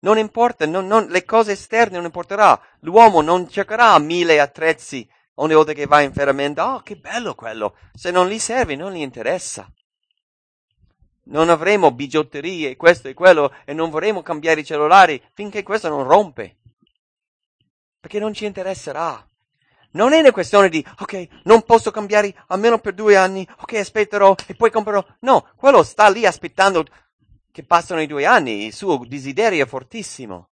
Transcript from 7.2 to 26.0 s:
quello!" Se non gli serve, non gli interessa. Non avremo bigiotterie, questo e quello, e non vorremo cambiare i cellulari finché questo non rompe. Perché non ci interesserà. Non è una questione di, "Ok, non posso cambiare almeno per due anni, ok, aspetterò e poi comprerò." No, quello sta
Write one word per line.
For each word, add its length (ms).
quello!" 420
Se 160
non 200
gli 100
serve, 360
non 180
gli 80
interessa. 680
Non 240
avremo 420
bigiotterie, 840
questo 320
e 60
quello, 400
e 80
non 160
vorremo 320
cambiare 400
i 40
cellulari 560
finché 300
questo 260
non 140
rompe. 540
Perché 200
non 140
ci 120
interesserà. 800
Non 220
è 60
una 120
questione 380
di, 140
"Ok, 280
non 200
posso 280
cambiare 420
almeno 320
per 140
due 240
anni, 280
ok, 140
aspetterò 600
e 80
poi 160
comprerò." 340
No, 360
quello 260
sta 240